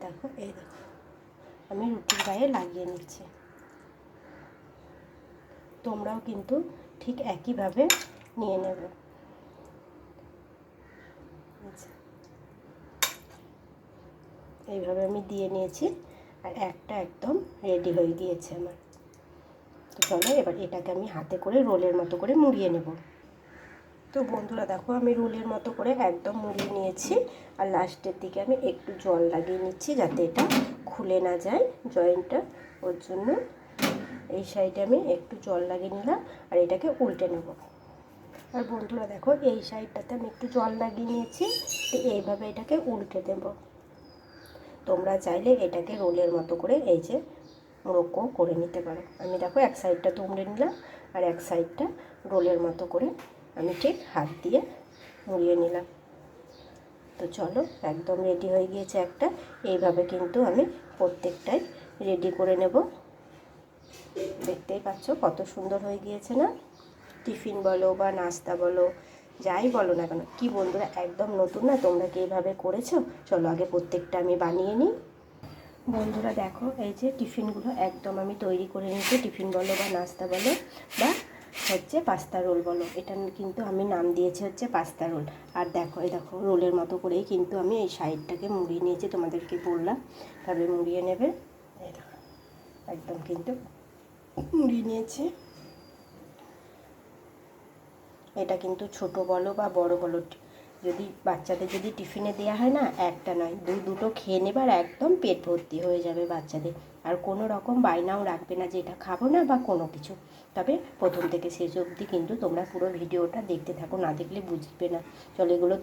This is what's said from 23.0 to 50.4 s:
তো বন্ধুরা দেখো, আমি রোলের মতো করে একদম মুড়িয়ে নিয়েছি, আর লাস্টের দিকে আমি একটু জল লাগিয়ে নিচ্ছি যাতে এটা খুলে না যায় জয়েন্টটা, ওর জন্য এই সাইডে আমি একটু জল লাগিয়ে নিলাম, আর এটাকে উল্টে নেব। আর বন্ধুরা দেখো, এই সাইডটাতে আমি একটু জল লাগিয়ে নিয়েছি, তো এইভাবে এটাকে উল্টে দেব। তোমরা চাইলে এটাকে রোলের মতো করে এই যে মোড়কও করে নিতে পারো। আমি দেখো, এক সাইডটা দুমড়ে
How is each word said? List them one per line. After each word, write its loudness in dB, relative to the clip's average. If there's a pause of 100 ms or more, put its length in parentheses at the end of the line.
তো -2 (140)
বন্ধুরা -4
দেখো, -4 (100)
আমি 6
রোলের -2
মতো -4
করে 2 (180)
একদম -2 (100)
মুড়িয়ে -4
নিয়েছি, -2 (440)
আর 2 (100)
লাস্টের -2
দিকে -6
আমি 4 (140)
একটু -6 (140)
জল 6 (100)
লাগিয়ে 0
নিচ্ছি -4 (100)
যাতে 2
এটা 2 (460)
খুলে 2
না 2 (100)
যায় 4 (320)
জয়েন্টটা, 4 (460)
ওর 0 (120)
জন্য -2 (1080)
এই -4
সাইডে 0
আমি 6 (180)
একটু -10 (120)
জল 2 (100)
লাগিয়ে -4
নিলাম, 0 (300)
আর 2
এটাকে 2 (140)
উল্টে 2
নেব। -4 (1080)
আর 0 (100)
বন্ধুরা -4
দেখো, 2 (200)
এই 2 (120)
সাইডটাতে -8
আমি -6
একটু -8 (100)
জল 2 (100)
লাগিয়ে -4
নিয়েছি, -4 (460)
তো 0 (180)
এইভাবে -2
এটাকে 0 (160)
উল্টে -4
দেব। -4 (1500)
তোমরা 4 (120)
চাইলে 4 (160)
এটাকে -4 (100)
রোলের 4
মতো -2
করে 4 (180)
এই 4
যে 0 (680)
মোড়কও 2 (140)
করে 4
নিতে -4
পারো। -8 (200)
আমি -2
দেখো, 0 (100)
এক -6
সাইডটা 2
দুমড়ে -4